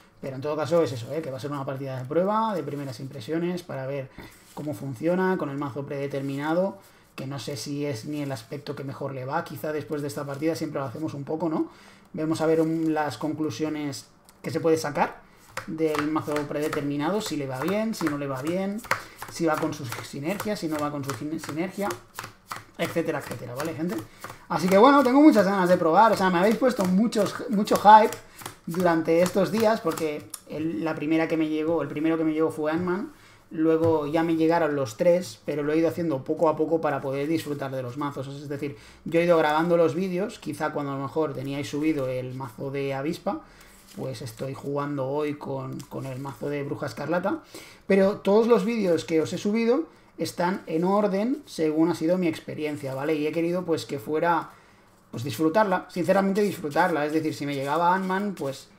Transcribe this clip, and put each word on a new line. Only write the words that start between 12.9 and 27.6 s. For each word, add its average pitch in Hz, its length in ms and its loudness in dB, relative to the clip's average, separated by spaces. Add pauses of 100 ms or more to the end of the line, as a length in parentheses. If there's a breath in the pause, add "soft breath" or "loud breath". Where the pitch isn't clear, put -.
las 151 220 -2
conclusiones 151 880 -4 (360)
que 165 80 -6
se 151 100 -2
puede 160 160 4
sacar 160 480 -2 (420 loud breath)
del 156 440 -2
mazo 156 240 -2
predeterminado, 147 880 -2
si 156 160 -6
le 139 80 -4
va 131 140 -6
bien, 208 340 -2
si 165 100 -6
no 147 140 -2
le 143 80 -6
va 131 160 -6
bien, 190 360 -2 (540 loud breath)
si 165 140 -2
va 156 100 2
con 151 160 -2
su 135 140 -10
sinergia, 180 680 -6
si 165 140 -6
no 156 80 -2
va 147 140 -2
con 143 120 -6
su 135 100 -8
sin-, 151 280 -6
sinergia, 185 480 -6 (880)
etcétera, 165 440 -2
etcétera, 123 340 -10
¿vale, 156 180 -4
gente? 175 240 -4 (540 loud breath)
Así 170 180 0
que 190 80 6
bueno, 277 260 10
tengo 254 200 6
muchas 214 240 8
ganas 190 240 2
de 180 80 6
probar, 180 340 6
o 180 40 2
sea, 185 120 4
me 180 100 2
habéis 214 180 4
puesto 226 280 2
muchos, 196 500 2 (140)
mucho 214 280 2